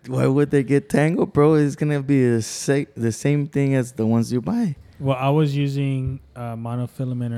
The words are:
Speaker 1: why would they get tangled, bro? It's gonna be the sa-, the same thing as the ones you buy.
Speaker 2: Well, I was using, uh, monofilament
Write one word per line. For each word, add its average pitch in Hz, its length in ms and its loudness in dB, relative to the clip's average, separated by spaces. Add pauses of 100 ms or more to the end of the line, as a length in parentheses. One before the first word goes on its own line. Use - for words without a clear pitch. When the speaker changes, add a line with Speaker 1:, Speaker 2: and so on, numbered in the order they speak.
Speaker 1:
why 127 200 0
would 139 240 2
they 143 120 2
get 139 280 0
tangled, 156 420 2
bro? 147 220 4
It's 147 220 2
gonna 151 260 -2
be 135 260 4
the 117 140 2
sa-, 139 420 -2 (100)
the 117 180 -2
same 147 340 0
thing 139 280 0
as 127 180 -2
the 110 140 -2
ones 113 260 2
you 123 100 0
buy. 196 340 -2 (240)
Speaker 2:
Well, 135 180 -2
I 135 120 0
was 147 260 2
using, 135 640 -4 (160)
uh, 120 200 -10
monofilament 123 800 -6